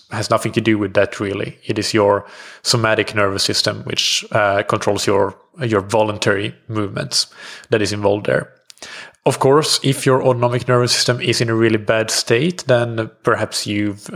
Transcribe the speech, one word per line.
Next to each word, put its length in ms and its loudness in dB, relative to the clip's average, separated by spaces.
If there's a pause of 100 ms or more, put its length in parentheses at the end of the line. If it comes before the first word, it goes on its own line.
(100)
has 200 -6
nothing 220 2
to 80 2
do 180 2
with 140 -2
that, 280 0
really. 440 -6
It 140 -4
is 160 -4
your 320 4 (360)
somatic 520 0
nervous 280 0
system, 420 -2
which, 480 -2
uh, 320 2
controls 420 -2
your, 280 2 (240)
your 220 2
voluntary 760 0 (140)
movements 580 -4 (440)
that 100 2
is 120 0
involved 340 0
there. 240 0 (760)
Of 120 2
course, 440 4
if 220 0
your 180 4
autonomic 460 0
nervous 240 2
system 260 0
is 220 0
in 80 0
a 60 0
really 240 4
bad 320 0
state, 560 0
then 440 0 (120)
perhaps 440 -2
you've, 500 -4